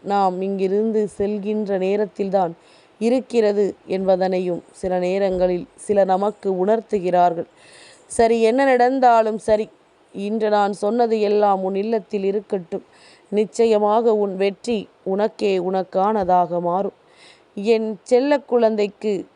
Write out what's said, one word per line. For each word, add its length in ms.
நாம் 400
இங்கிருந்து 680
செல்கின்ற 600
நேரத்தில்தான் 720
இருக்கிறது 760
என்பதனையும் 720
சில 260
நேரங்களில் 760
சிலர் 320
நமக்கு 600
உணர்த்துகிறார்கள். 800
சரி, 360
என்ன 220
நடந்தாலும் 720
சரி, 300
இன்று 380
நான் 220
சொன்னது 480
எல்லாம் 440
உன் 100
இல்லத்தில் 500
இருக்கட்டும். 600
நிச்சயமாக 880
உன் 220
வெற்றி 520
உனக்கே 560
உனக்கானதாக 1040
மாறும். 380
என் 480
செல்ல 380
குழந்தைக்கு 960